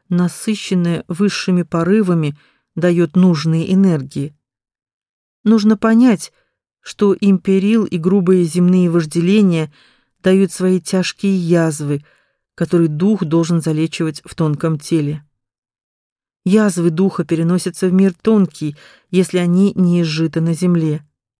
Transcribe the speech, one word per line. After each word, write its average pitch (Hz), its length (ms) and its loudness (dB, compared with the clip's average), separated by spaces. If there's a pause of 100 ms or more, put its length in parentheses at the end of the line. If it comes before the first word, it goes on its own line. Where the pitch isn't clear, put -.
насыщенное 175 1000 -2
высшими 180 560 -2
порывами, 170 720 0 (380)
даёт 175 400 0
нужные 165 580 2
энергии. 147 600 0 (1080)
Нужно 214 340 2
понять, 226 540 2 (480)
что - 400 -2
империл 196 640 2
и - 140 -6
грубые 180 480 2
земные 180 440 2
вожделения 170 840 0 (500)
дают 190 300 2
свои 185 260 0
тяжкие 190 580 -2
язвы, 156 680 -2 (500)
которые 170 320 0
дух 175 380 0
должен 165 340 0
залечивать 156 640 -4
в - 100 -20
тонком 156 460 -2
теле. 151 460 -4 (1200)
Язвы 180 460 2
духа 175 340 -2
переносятся 175 640 -2
в 175 40 0
мир 190 200 2
тонкий, 175 640 -2 (340)
если 180 280 0
они 180 360 2
не 175 260 2
изжиты 160 380 -2
на 165 140 -2
земле. 160 520 -2 (340)